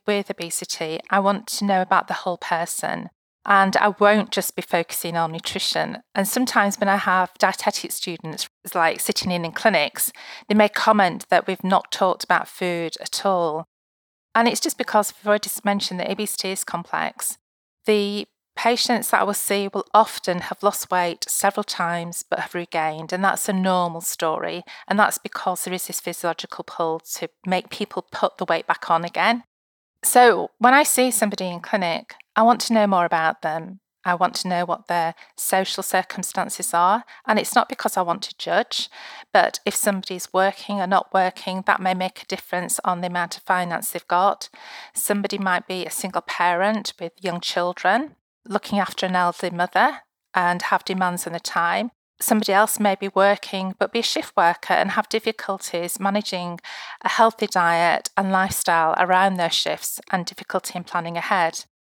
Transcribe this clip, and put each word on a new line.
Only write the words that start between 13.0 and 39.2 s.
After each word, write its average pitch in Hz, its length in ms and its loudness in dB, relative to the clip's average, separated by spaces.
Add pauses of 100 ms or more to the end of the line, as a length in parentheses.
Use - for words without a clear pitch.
at - 260 -6
all. 165 400 0 (680)
And 233 140 4
it's - 120 -2
just - 180 -4
because - 340 0
we've - 160 -8
already 208 220 0
s-, - 120 -8
mentioned 196 380 -2
that - 100 -4
obesity 196 420 -6
is 190 120 -6
complex. - 720 -6 (480)
The 208 420 0 (300)
patients 233 540 0
that 208 100 4
I 196 40 2
will 202 100 -2
see 202 380 -2
will 196 200 -6
often 208 460 2 (100)
have - 140 -8
lost - 280 0
weight 175 380 0
several 202 360 0
times 170 640 -4
but - 100 -2
have - 160 -10
regained, 160 580 -4
and 185 120 -2
that's - 240 0
a 208 40 0
normal 180 500 0
story, 170 600 -4 (240)
and 202 120 0
that's - 200 4
because - 460 -6
there 180 100 -4
is 180 120 -6
this - 140 -8
physiological - 640 -6
pull 165 360 -2 (160)
to 165 120 -8 (180)
make 185 240 -2
people - 320 -6
put - 360 -4
the 196 60 -4
weight 165 220 -2
back - 240 -8
on 170 140 2
again. 214 380 0 (600)
So 247 560 6
when 247 160 6
I 294 80 6
see 254 280 2
somebody 208 360 -2
in 175 140 -8
clinic, 175 540 -2 (200)
I 220 80 4
want 233 200 6
to - 100 -2
know 214 140 6
more 185 180 4
about 160 380 0
them. 160 380 -6 (240)
I 180 120 2
want 180 200 0
to - 120 -4
know 175 160 0
what 170 240 -6
their 165 260 0 (220)
social 190 460 -2
circumstances - 920 -4
are, 185 300 4 (220)
and 214 120 2
it's - 160 -4
not - 140 4
because - 280 -4
I 190 60 2
want 170 200 -2
to - 140 -12
judge, - 540 -2 (420)